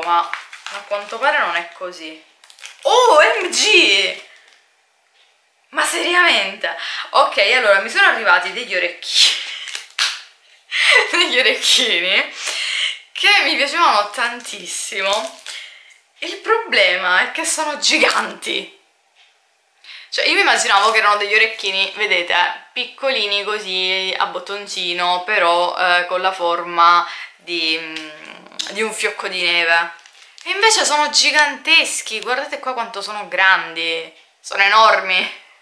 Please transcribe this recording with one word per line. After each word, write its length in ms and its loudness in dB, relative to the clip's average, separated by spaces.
ma 140 2
a 580 -10
quanto 300 -6
pare 220 2
non 180 -2
è 160 -6
così. 500 -14
O 380 6
M 280 2
G! 720 2
Ma 160 -2
seriamente? 920 0
Ok, 260 2
allora 240 4
mi 100 -4
sono 180 4
arrivati 460 2
degli 220 -6
orecchini. 640 0
<laughs> 0 -
Degli 280 2
orecchini 920 0
che 180 0
mi 120 0
piacevano 540 2
tantissimo. 1300 -6
Il 180 -10
problema 840 2
è 100 -2
che 140 -6
sono 320 -4
giganti. 1000 -2
Cioè, 180 -2
io 60 0
mi 80 4
immaginavo 500 4
che 60 2
erano 200 4
degli 160 -2
orecchini, 640 0
vedete, 400 0
piccolini 680 -4
così, 720 -4
a 80 2
bottoncino, 1000 -6
però, 540 0
eh, 300 2
con 140 -4
la 120 0
forma 760 2
di, 420 -4
mm, 300 -12
di 100 -6
un 120 -4
fiocco 340 -6
di 140 -6
neve. 520 2
E 80 -8
invece 340 2
sono 240 2
giganteschi, 1120 0
guardate 400 -6
qua 140 -6
quanto 280 -8
sono 260 -10
grandi. 840 0
Sono 240 -2
enormi. 760 4